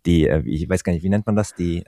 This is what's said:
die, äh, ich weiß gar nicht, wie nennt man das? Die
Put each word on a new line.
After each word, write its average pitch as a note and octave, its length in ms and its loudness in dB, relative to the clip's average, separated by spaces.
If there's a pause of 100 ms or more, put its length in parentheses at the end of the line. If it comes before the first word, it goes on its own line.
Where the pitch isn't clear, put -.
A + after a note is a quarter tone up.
die, E2 220 4
äh, D#2+ 180 2
ich D#2 240 -4
weiß F#2 140 0
gar F#2 100 0
nicht, E2 100 -4
wie F#2+ 60 -2
nennt G2+ 160 0
man G#2 100 0
das? G#2 200 -2
Die F2 320 -4